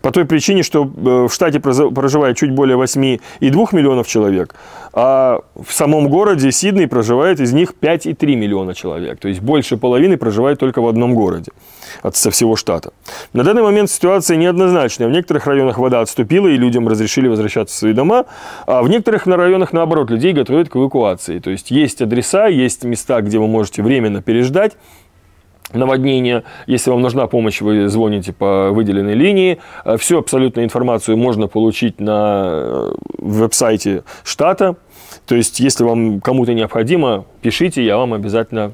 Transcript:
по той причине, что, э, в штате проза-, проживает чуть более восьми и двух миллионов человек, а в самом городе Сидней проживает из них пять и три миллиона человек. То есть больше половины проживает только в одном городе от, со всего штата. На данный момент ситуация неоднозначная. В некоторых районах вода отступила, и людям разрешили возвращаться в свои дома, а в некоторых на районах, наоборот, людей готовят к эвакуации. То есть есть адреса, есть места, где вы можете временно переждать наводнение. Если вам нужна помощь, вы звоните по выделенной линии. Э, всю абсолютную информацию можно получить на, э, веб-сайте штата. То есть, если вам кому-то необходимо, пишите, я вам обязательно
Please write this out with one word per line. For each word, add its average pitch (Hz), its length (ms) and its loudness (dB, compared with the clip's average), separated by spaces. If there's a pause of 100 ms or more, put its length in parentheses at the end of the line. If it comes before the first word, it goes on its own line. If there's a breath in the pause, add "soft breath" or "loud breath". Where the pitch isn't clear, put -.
по 131 100 0
той 175 140 2
причине, 165 360 2
что, 151 220 0
э, 127 460 2
в - 40 -4
штате 151 260 0
проза-, 139 300 2
проживает 135 460 0
чуть 143 160 0
более 131 240 2
восьми 131 460 0 (180 loud breath)
и 143 100 2
двух 180 220 2
миллионов 139 360 2
человек, 98 480 0 (360 loud breath)
а 131 480 2 (160)
в - 160 -16
самом 151 380 2
городе 160 420 2
Сидней 190 360 0
проживает 123 520 0
из 123 140 0
них 165 220 0
пять 160 300 -2
и 165 80 -4
три 143 220 0
миллиона 101 380 -2
человек. 85 480 -8
То 98 80 -4
есть 95 100 -4
больше 131 380 -2
половины 135 400 2
проживает 120 420 0
только 131 220 -2
в 117 60 0
одном 120 280 0
городе 87 380 -2 (500 loud breath)
от, - 140 -4
со - 120 0
всего 113 280 2
штата. 85 340 -6 (400 loud breath)
На 131 140 0
данный 220 160 4
момент 208 280 2
ситуация 180 460 0
неоднозначная. 170 720 2
В 120 40 2
некоторых 160 360 -2
районах 131 300 2
вода 123 240 2
отступила, 156 480 0
и 143 80 4
людям 120 320 2
разрешили 110 400 0
возвращаться 107 440 -2
в - 60 -10
свои 110 140 2
дома, 185 320 2 (400 loud breath)
а 127 180 2
в 127 60 2
некоторых 214 380 0
на 180 100 2
районах, 180 340 2
наоборот, 156 400 0
людей 131 220 0
готовят 143 340 0
к - 80 -20
эвакуации. 110 640 -2
То - 120 -6
есть - 200 -8
есть 139 300 0
адреса, 123 460 0
есть 127 360 0 (140)
места, 120 240 -2
где 104 160 -2
вы 110 100 2
можете 110 360 -2
временно 110 400 0
переждать 131 520 0 (960 soft breath)
наводнение. 127 720 0 (220 loud breath)
Если 127 240 0
вам 123 120 2
нужна 123 260 0
помощь, 110 340 -2
вы 104 280 2
звоните 104 440 -2
по 98 380 0
выделенной 101 420 0
линии. 185 460 2 (260 loud breath)
Э, 113 120 0
всю 170 200 0
абсолютную 131 480 0
информацию 117 500 -2
можно 113 320 0
получить 113 520 -2
на, 104 460 0
э, 64 480 -4 (260)
веб-сайте 107 840 -2 (200 loud breath)
штата. 185 540 0 (500 loud breath)
То - 80 0
есть, 117 240 0
если 131 240 0
вам 113 380 0
кому-то 127 320 0
необходимо, 117 720 0 (160)
пишите, 143 440 -2
я 104 120 2
вам 123 160 0
обязательно 110 600 -4